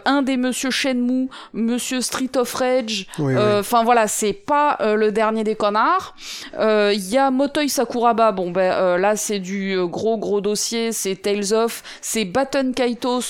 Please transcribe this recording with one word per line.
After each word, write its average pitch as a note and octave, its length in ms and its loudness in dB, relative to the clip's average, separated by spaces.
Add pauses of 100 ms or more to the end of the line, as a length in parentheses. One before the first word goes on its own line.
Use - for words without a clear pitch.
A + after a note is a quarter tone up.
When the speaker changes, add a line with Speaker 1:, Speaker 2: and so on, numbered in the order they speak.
Speaker 1:
un C#4 160 2
des C4 160 0
Monsieur B3+ 340 -2
Shenmue, B3+ 560 0 (260)
Monsieur A#3 480 -2
Street B3+ 360 -4
of B3 160 0
Rage. A#3+ 540 -2 (120)
Speaker 2:
Oui, C#3 160 0
Speaker 1:
Euh, G#3 200 4
Speaker 2:
oui. G3+ 40 2
Speaker 1:
enfin A#3 240 2
voilà, A3+ 240 4
c'est G#3 240 -2
pas, D4 480 0
euh, G#3+ 160 2
le G#3+ 160 2
dernier A3 320 0
des G#3+ 120 0
connards. A3+ 600 0 (420)
Euh, G#3 380 4
il F#3+ 140 -4
y B3 80 2
a C4+ 140 4
Motoi C#4 360 0
Sakuraba, A#3 640 2
bon F#3 200 -4
ben, F#3 200 2
euh, F3+ 260 2
là G3+ 200 2
c'est G3+ 220 -4
du, F#3+ 380 -4
euh, F3+ 100 0
gros G#3+ 300 -2
gros G3 220 -2
dossier, G#3+ 540 -2
c'est F#3+ 240 -4
Tales G3+ 360 -2
of, A3+ 300 0 (180)
c'est A3 220 -2
Baton C4 500 0
Kaitos, B3 560 0